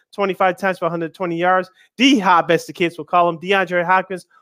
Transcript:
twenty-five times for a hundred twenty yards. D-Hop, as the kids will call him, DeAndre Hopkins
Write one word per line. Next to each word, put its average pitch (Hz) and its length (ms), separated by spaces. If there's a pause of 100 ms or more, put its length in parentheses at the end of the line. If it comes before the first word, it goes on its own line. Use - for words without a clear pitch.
(120)
twenty-five 190 460
times 190 220
for 180 60
a 165 40
hundred 165 240
twenty 170 240
yards. 180 320 (260)
D-Hop, 190 540
as 165 160
the 156 80
kids 170 240
will 156 80
call 175 240
him, 165 80
DeAndre 180 480
Hopkins 185 400 (160)